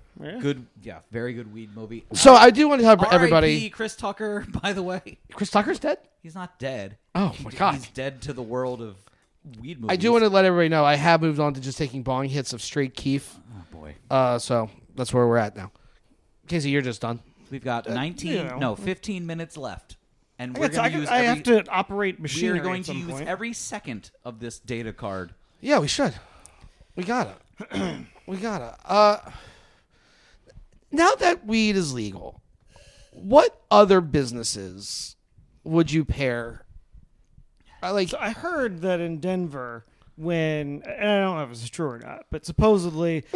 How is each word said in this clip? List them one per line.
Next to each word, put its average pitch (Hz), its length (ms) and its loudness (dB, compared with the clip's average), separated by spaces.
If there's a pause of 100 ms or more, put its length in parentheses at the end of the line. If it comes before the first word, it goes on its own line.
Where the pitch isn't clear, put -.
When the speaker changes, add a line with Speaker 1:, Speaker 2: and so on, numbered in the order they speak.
(200)
Speaker 1:
Yeah. 160 200 -14
Speaker 2:
good, 135 260 -4 (160)
yeah, 98 180 -18 (120)
very 120 240 -6
good 110 180 -14
weed 107 220 -18
movie. 110 380 -14
Speaker 3:
So 269 200 10
Speaker 2:
Uh, 247 60 12
Speaker 3:
I 233 100 12
do 262 180 4
want 285 140 2
to 226 60 4
talk 220 100 10
about 180 100 2
Speaker 2:
R - 20 -2
I - 20 4
P 180 40 6
Speaker 3:
everybody. 160 540 4
Speaker 2:
Chris 220 260 -10
Tucker, 208 580 -8
<laughs> - 100 -8
by 202 100 -4
the 190 80 -6
way. 180 380 -10 (120)
Speaker 3:
Chris - 200 -6
Tucker's 226 260 2
dead? 302 220 -2 (240)
Speaker 2:
He's 160 100 -20
not 180 240 -16
dead. 110 400 -10 (160)
Speaker 3:
Oh, 190 160 0
Speaker 2:
He - 140 -12
Speaker 3:
my 113 80 -12
Speaker 2:
d-, - 60 -14
Speaker 3:
God. 185 180 2
Speaker 2:
he's 131 140 -10
dead 131 340 -8
to 147 100 -8
the 127 80 -10
world 123 400 -6
of 107 140 -14 (680)
weed 135 180 -14
movies. 113 140 -2
Speaker 3:
I 190 40 0
do 208 140 2
want 226 120 6
to 214 80 4
let 190 140 6
everybody 175 240 4
know 160 140 4
I 147 120 6
have 160 260 4
moved 156 180 0
on 147 140 2
to 135 80 -10
just 131 160 -8
taking 135 240 -6
bong 131 280 -4
hits 135 240 -4
of 117 100 -10
straight 135 320 -4
Keef. 135 400 -4 (200)
Speaker 2:
Oh, 92 80 -18 (160)
boy. 76 160 -16 (140)
Speaker 3:
Uh, 127 300 2
so 113 300 -2 (260)
that's 123 180 -6
where 123 140 4
we're 117 100 4
at 107 180 -2
now. 98 160 -14 (760)
Casey, 156 240 -4
you're 139 100 2
just 123 200 -6
done. 117 180 -6 (320)
Speaker 2:
We've 135 120 -14
got 120 240 -6
Speaker 1:
Uh, 113 60 -6
Speaker 2:
nineteen, 156 400 -8
Speaker 1:
you 185 120 -4
know. 131 120 -10
Speaker 2:
no, 123 180 -4
fifteen 185 520 -8
minutes 165 300 -12
left. 120 400 -14 (420)
And 127 180 -10
Speaker 1:
I - 40 -8
Speaker 2:
we're 311 80 2
Speaker 1:
gotta 226 200 0
Speaker 2:
gonna - 0 -
Speaker 1:
t-, - 60 -6
I - 60 -2
Speaker 2:
use - 80 -6
Speaker 1:
I 240 80 2
Speaker 2:
every, 247 100 2
Speaker 1:
have 247 160 -2 (220)
to - 60 -12
operate 196 460 -4
Speaker 2:
we 160 60 -14
Speaker 1:
machinery 175 360 -2
Speaker 2:
are - 40 -6
going 185 160 -4
Speaker 1:
at 180 60 -10
Speaker 2:
to 175 80 -10
Speaker 1:
some - 80 -8
Speaker 2:
use 170 100 -10
Speaker 1:
point. 151 160 -10
Speaker 2:
every 196 260 -6
second 143 560 -12 (160)
of 117 140 -14
this 117 200 -12
data 117 340 -8
card. 95 420 -10 (260)
Speaker 3:
Yeah, 285 160 2
we 151 100 0
should. 240 280 -2 (800)
We 180 80 -8
gotta. 190 320 -4 (360)
<clears throat> 165 340 -6 (200)
We 190 120 -10
gotta. 185 480 -8
Uh, 208 320 6 (1700)
now 330 180 4 (100)
that 349 260 0
weed 214 300 2
is 160 180 -2
legal, 101 480 -10 (720)
what 269 480 4 (100)
other 202 300 8
businesses 117 1200 -6 (480)
would 160 260 2
you 156 140 2
pair? 120 600 -4 (1160)
I 180 100 -4
like 196 180 0
Speaker 1:
So 285 100 -6
I 220 100 -4
heard 254 520 -4
that 180 200 0
in 165 180 -6
Denver, 139 680 -6 (300)
when, 156 720 -4
and 208 240 -4
I 202 100 2
don't 190 180 -2
know 151 60 -6
if 120 80 -10
it's 117 180 -12
true 160 200 -6
or 117 100 -12
not, - 320 -16
but 156 140 -10
supposedly 170 800 2 (100)